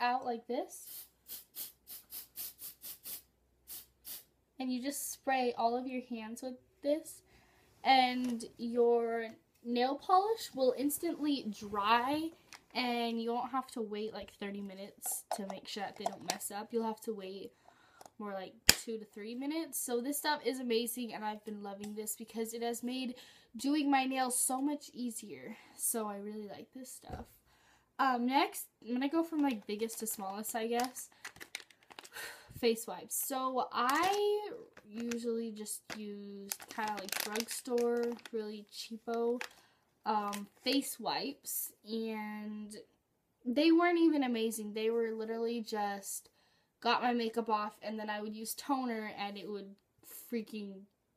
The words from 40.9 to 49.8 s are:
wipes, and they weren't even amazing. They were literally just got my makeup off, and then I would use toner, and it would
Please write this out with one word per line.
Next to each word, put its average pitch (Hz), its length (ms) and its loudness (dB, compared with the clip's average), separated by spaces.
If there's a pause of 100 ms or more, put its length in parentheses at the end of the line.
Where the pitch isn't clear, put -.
wipes, 190 720 -4 (140)
and 214 880 -4 (720)
they 285 260 8
weren't 339 280 8
even 302 240 8
amazing. 226 500 0
They 220 160 2
were 226 220 4
literally 226 500 0
just 208 680 -4 (500)
got 226 240 4
my 247 100 4
makeup 226 380 0
off, 214 320 0
and 214 160 -6
then 214 100 -4
I 208 100 -2
would 214 160 -6
use 220 200 -6
toner, 240 600 -2
and 202 220 -6
it 185 100 -10
would 202 280 -8 (280)